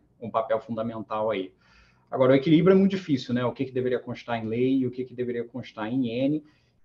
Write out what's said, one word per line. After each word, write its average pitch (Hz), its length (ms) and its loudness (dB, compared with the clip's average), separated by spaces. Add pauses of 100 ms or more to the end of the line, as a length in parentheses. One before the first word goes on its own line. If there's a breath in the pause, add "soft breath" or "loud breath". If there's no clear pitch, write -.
(180)
um 113 120 -10
papel 113 300 0
fundamental 110 720 -4
aí. 95 220 -4 (580 soft breath)
Agora, 127 220 4
o - 20 8
equilíbrio 170 380 6
é 196 60 8
muito 190 140 4
difícil, 131 420 -2
né? 123 100 0
O 117 80 -2
que 135 140 -6
que 127 60 -14
deveria 123 260 -2
constar 117 440 -6
em 110 60 -6
lei 127 300 0
e 127 80 0
o 120 40 -2
que 127 140 -8
que 127 100 -16
deveria 120 300 -4
constar 117 480 -10
em 127 160 0
N, 127 340 -2 (420 soft breath)